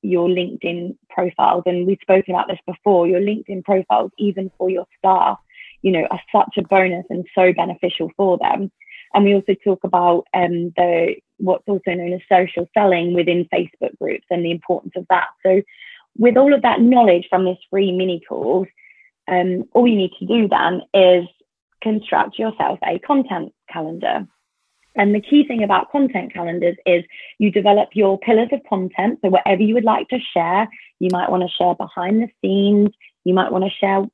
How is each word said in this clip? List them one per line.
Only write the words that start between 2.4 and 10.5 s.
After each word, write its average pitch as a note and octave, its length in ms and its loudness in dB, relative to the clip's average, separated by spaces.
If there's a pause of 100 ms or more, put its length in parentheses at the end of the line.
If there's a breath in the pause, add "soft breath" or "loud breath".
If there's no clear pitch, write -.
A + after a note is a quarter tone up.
this F#3 180 -6
before, F3+ 400 2
your F#3 140 2
LinkedIn G3+ 440 -6
profiles, G3+ 540 0
even F#3+ 400 -4
for F#3 120 -2
your F#3 160 -4 (120)
staff, F#3+ 400 2 (440 loud breath)
you F#3+ 100 2
know, D#3+ 180 0
are - 100 -6 (120)
such G3 260 2
a F#3+ 40 -4
bonus F#3 480 0
and F3+ 240 -8
so F#3 180 4
beneficial F3 640 -4
for F#3 220 2
them. - 320 -2 (420 loud breath)
And G3+ 120 4
we G3+ 100 4
also G3 200 0 (100)
talk F#3+ 200 0
about, F3 400 2 (100)
um, F3 420 -2